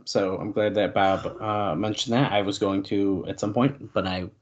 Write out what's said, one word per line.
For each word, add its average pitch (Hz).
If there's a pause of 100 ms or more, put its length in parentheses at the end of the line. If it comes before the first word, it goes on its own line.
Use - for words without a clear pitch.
so 95
I'm 104
glad 104
that 101
Bob, 98
uh, 104
mentioned 107
that. 107
I 104
was 98
going 98
to 98
at 95
some 104
point, 127
but 95
I 92 (140)